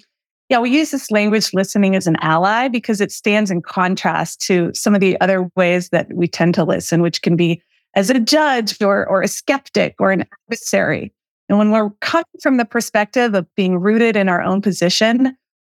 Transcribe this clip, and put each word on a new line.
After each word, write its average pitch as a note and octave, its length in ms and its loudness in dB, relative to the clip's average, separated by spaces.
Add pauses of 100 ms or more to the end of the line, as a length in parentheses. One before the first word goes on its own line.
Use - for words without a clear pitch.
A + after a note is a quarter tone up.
(480)
Yeah, B3+ 100 4
we A#3+ 100 0
use D4 220 2
this C4+ 200 -6
language, G#3+ 440 0
listening F#3 420 2
as F#2+ 100 -2
an D#3+ 140 2
ally, F#3+ 480 0
because A3+ 320 -4
it G3+ 100 -2
stands G#3 400 0
in F3 120 -2
contrast F3+ 840 -2
to F3 260 2
some G#3 200 0
of G3 60 2
the F#3+ 180 2
other F#3 380 0
ways F3+ 340 0
that - 220 -2
we F3 160 -2
tend E3+ 280 2
to E3+ 80 2
listen, E3+ 360 0
which E3+ 220 -2
can F3+ 140 2
be E3+ 260 0 (320)
as G3 160 0
a C4 80 2
judge B3 640 0
or, G3 260 0
or F#3+ 140 0
a G3+ 60 0
skeptic - 680 -4
or G3 140 2
an F#3 140 -2 (240)
adversary. F#3+ 600 -4 (380)
And G3+ 80 2
when G#3+ 140 4
we're G#3+ 180 2 (120)
coming E4 240 -2 (180)
from C4+ 160 2
the A#3 80 0
perspective A3 680 -2
of F3+ 200 0
being F#3 240 0
rooted A3 360 2
in G3 140 2
our F3 140 0
own F#3+ 180 0
position A3 760 0 (360)